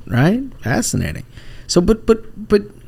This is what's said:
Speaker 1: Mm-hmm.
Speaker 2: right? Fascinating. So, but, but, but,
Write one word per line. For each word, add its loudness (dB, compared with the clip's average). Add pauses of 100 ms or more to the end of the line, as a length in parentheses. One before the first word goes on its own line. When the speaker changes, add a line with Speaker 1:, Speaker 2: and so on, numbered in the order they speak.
Speaker 1:
Mm-hmm. -6
Speaker 2:
right? 4 (180)
Fascinating. -2 (440)
So, 2
but, 2
but, -2
but, 4 (260)